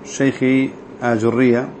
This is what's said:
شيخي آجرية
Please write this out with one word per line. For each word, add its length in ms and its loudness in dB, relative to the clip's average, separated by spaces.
شيخي 640 0
آجرية 640 2